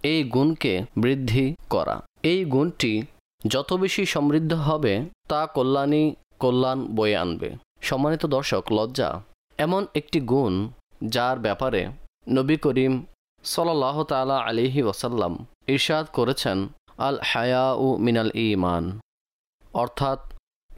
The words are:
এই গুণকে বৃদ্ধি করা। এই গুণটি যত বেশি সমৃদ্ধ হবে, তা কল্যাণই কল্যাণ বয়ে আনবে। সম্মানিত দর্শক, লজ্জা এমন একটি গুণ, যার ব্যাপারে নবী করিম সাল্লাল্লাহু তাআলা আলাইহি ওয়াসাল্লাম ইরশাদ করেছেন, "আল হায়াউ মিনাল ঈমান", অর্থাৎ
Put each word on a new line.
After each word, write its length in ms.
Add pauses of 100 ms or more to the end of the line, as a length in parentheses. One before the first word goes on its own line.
এই 220
গুণকে 600 (120)
বৃদ্ধি 580 (160)
করা। 320 (200)
এই 220
গুণটি 580 (440)
যত 260
বেশি 340
সমৃদ্ধ 460
হবে, 520 (240)
তা 180
কল্যাণই 680 (240)
কল্যাণ 560
বয়ে 220
আনবে। 400 (240)
সম্মানিত 460
দর্শক, 460
লজ্জা 480 (380)
এমন 360
একটি 260
গুণ, 480 (360)
যার 340
ব্যাপারে 500 (400)
নবী 280
করিম 480 (400)
সাল্লাল্লাহু 600
তাআলা 340
আলাইহি 440
ওয়াসাল্লাম 640 (200)
ইরশাদ 460
করেছেন, 560 (300)
"আল 240
হায়াউ 720
মিনাল 380
ঈমান", 680 (720)
অর্থাৎ 600 (460)